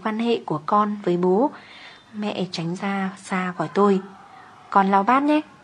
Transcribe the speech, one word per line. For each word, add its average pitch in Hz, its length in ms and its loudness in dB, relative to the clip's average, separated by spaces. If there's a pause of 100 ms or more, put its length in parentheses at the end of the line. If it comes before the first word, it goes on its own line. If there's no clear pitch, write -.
quan 214 140 -4
hệ 233 280 0
của - 200 -4
con 208 380 0
với 175 120 0
bố." 185 340 2 (640)
Mẹ 208 400 -6
tránh 170 240 -6
ra 196 340 -4 (120)
xa 185 360 -4
khỏi 156 160 -4
tôi. 196 260 4 (720)
"Con 196 200 4
lau 196 120 4
bát 247 200 4
nhé," 302 180 2 (240)